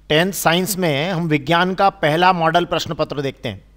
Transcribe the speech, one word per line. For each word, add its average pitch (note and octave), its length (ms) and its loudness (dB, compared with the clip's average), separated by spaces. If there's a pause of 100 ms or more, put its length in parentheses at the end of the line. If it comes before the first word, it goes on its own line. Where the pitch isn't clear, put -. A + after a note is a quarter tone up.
टेंथ E3+ 240 2
साइंस F3 460 0
में D#3+ 320 0
हम E3+ 160 -2
विज्ञान E3 480 0
का G3 140 2
पहला F3 440 2
मॉडल E3+ 320 2
प्रश्न E3 300 -4
पत्र C#3+ 280 -4
देखते C3+ 260 -6
हैं। G2 160 -12 (120)